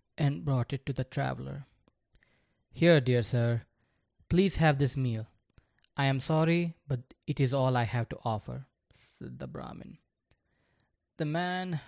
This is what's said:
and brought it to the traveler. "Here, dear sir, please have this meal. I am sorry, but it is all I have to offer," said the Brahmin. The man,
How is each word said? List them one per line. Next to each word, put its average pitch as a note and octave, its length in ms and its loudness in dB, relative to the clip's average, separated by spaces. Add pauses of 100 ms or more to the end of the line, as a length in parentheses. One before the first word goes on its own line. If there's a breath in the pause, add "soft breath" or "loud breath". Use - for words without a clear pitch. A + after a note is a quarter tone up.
(180 soft breath)
and D3+ 260 0
brought C3+ 300 -2
it - 140 -8
to C#3 60 -4
the C3 100 -4
traveler. C3+ 640 -6 (1040)
"Here, E3 280 6
dear B2 220 2
sir, A#2 460 0 (600)
please F3+ 280 4
have D3+ 240 4
this C#3+ 180 0
meal. A#2 300 -2 (680 soft breath)
I C#3 100 0
am C3+ 140 2
sorry, E3 560 2 (120)
but B2+ 260 -6 (140)
it D3 120 -4
is C3 140 2
all C3 240 2
I A#2+ 60 2
have A#2+ 260 -2
to - 160 -12
offer," B2 400 -6 (260)
said - 460 -18
the - 100 -12
Brahmin. - 520 -14 (1200)
The D#3 80 -2
man, F3+ 480 -4 (140)